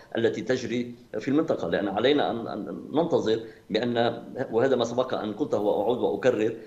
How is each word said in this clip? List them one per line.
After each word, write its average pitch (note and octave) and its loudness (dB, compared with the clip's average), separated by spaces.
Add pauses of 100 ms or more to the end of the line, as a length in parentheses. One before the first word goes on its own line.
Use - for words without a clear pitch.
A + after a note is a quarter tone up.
(180)
التي A2+ 2
تجري A#2+ -2 (240)
في - -8
المنطقة، C3+ 2
لأن F2 0
علينا A2 2
أن، A2+ -4
أن F2 -8 (120)
ننتظر B2 2 (300)
بأن، A#2 0 (280)
وهذا B2+ 4
ما A#2+ 4
سبق B2 -2
أن G#2 -2
قلته A2+ -2
وأعود G#2 2
وأكرر، A2 2 (120)